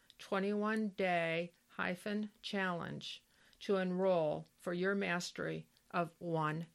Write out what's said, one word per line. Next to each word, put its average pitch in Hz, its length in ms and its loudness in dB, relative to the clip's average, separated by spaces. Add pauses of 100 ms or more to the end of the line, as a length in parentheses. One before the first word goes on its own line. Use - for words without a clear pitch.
(180)
twenty-one 208 800 0
day 170 540 2 (240)
hyphen 208 540 -2 (120)
challenge 180 800 -4 (400)
to 196 160 2
enroll 180 680 2 (120)
for 175 140 -6
your 190 220 2
mastery 175 680 -2 (260)
of 170 280 0
one 165 540 0